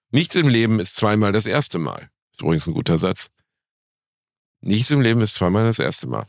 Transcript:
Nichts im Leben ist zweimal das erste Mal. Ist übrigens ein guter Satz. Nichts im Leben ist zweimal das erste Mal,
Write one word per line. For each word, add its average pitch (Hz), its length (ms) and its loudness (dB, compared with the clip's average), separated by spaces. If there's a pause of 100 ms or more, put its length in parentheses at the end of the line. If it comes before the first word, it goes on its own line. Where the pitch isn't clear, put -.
(120)
Nichts 156 240 0
im 170 120 4
Leben 113 320 2
ist - 160 -4
zweimal 104 360 2
das 104 140 0
erste 107 340 -2
Mal. 62 300 -8 (240)
Ist - 80 -18
übrigens 85 260 -2
ein 82 60 -4
guter - 240 0
Satz. 92 300 -4 (1300)
Nichts 107 300 0
im 143 100 4
Leben 117 200 4
ist 107 140 -2
zweimal 98 300 2
das 113 140 0
erste - 280 -4
Mal, 57 220 -6